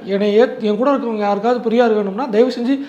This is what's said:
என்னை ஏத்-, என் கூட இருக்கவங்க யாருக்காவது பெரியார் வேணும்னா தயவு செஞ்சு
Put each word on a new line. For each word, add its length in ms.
என்னை 360
ஏத்-, 180
என் 180
கூட 140
இருக்கவங்க 260
யாருக்காவது 440
பெரியார் 320
வேணும்னா 340
தயவு 240
செஞ்சு 280